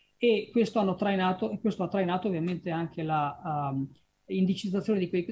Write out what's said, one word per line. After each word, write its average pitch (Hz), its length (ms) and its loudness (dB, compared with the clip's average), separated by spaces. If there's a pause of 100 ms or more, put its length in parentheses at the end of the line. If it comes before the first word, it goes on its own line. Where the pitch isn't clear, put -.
(180)
e 220 340 2
questo 226 260 2
hanno 196 160 4
trainato, 190 560 0
e 214 100 -6
questo 202 240 0
ha 170 40 0
trainato 185 400 0
ovviamente 175 420 -2
anche 165 320 -4
la, 151 720 -2
ehm, 135 160 -4 (360)
indicizzazione 190 720 0
di 175 100 -2
quei, 180 220 -2